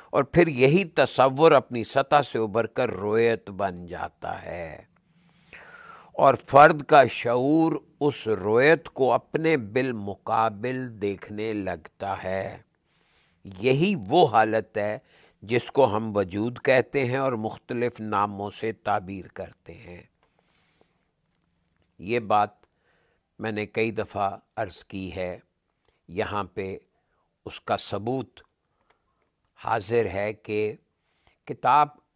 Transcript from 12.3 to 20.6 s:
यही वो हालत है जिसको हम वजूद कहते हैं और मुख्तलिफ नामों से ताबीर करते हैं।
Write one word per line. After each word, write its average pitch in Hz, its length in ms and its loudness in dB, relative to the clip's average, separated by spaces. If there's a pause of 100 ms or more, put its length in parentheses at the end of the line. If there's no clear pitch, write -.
यही 131 500 0
वो 110 320 2
हालत 110 500 2
है 104 260 -4 (400)
जिसको 117 420 0
हम 107 280 0
वजूद 101 460 -4
कहते 131 460 0
हैं 127 140 -2
और 135 200 -2
मुख्तलिफ 117 600 -6
नामों 104 500 -2
से 110 220 -8 (120)
ताबीर 98 520 -6
करते - 360 -16
हैं। 87 300 -20 (2000)